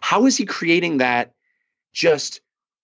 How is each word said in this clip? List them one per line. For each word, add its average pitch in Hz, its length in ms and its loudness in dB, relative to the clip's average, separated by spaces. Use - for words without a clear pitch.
how 208 240 2
is 262 100 2
he 214 80 -2
creating 170 540 0
that 123 340 0
just - 480 -2